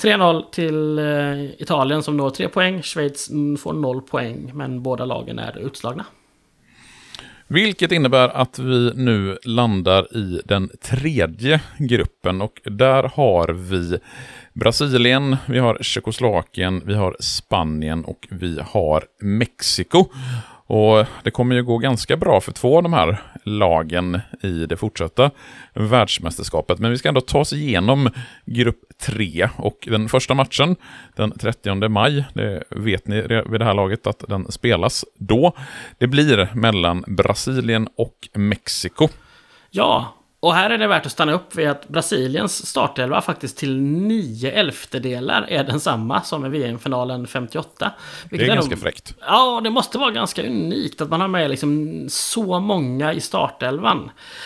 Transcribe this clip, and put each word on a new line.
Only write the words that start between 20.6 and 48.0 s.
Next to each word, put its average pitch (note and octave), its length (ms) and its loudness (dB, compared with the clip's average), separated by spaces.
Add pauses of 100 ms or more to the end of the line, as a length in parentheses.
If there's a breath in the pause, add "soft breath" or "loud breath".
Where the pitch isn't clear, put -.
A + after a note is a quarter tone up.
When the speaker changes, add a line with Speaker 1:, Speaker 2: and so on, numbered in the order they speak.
Speaker 2:
Och G#2+ 400 6 (160 loud breath)
det A#2 80 -2
kommer B2 240 0
ju B2 80 2
gå A#2+ 160 0
ganska B2+ 380 0
bra D#3+ 240 4
för - 120 -4
två C3 240 4
av F3 60 6
de E3+ 100 0
här G2 300 2 (220 loud breath)
lagen F2+ 760 0 (220)
i G2 60 -2 (180)
det E2 100 -4
fortsatta A2 540 0 (440 loud breath)
världsmästerskapet. G2 1040 0
Men A2+ 120 0
vi B2 80 0
ska D3+ 100 -2
ändå C#3+ 120 2
ta - 180 0
oss D3+ 140 0
igenom C3+ 580 2 (340 loud breath)
grupp A#2 360 0 (220)
tre. F#2+ 540 -2
Och - 300 -4
den A2 220 0
första - 260 2
matchen, C#3+ 420 2 (400 loud breath)
den G#2+ 220 0
trettionde G2+ 500 -2
maj, C3 360 2 (100)
det G#2 360 -4
vet G#2 360 -2
ni G#2 160 0
re-, A2 280 -2
vid A2 100 0
det A2+ 40 2
här G#2 100 4
laget G2 320 0
att - 220 -4
den F#2+ 240 -4
spelas A2+ 520 0 (140)
då. A#2+ 340 4 (460 loud breath)
Det A#2+ 80 4
blir B2+ 480 4
mellan F#2 520 2
Brasilien A2+ 880 0
och - 360 -6
Mexiko. G#2 760 0 (640 soft breath)
Speaker 1:
Ja, - 440 0 (260)
och E3 140 2
här F#3+ 160 2
är A#3 80 0
det G#3+ 80 0
värt F3 200 2
att C3+ 60 -8
stanna D3+ 200 0
upp F3 240 -4
vid D3+ 120 0
att - 200 -4
Brasiliens D3+ 800 -2
startelva C3+ 540 0
faktiskt - 380 -6
till C3+ 220 -2
nio D3 720 -2
elftedelar C3 960 -2
är C#3+ 160 0
densamma C3+ 580 -2
som C#3+ 240 -6
i - 20 -6
V C#3+ 200 -4
M-finalen B2 580 -4
femtioåtta. - 580 -8
Speaker 2:
Det - 80 -4 (380 loud breath)